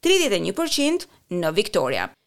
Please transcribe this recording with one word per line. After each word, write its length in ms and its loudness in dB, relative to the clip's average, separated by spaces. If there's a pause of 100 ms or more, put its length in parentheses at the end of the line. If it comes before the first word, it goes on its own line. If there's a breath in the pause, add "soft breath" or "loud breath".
tridhjetë 400 2
e 60 -4
një 100 -4
përqind 480 0 (240 soft breath)
në 320 -2
Victoria. 480 -2 (180)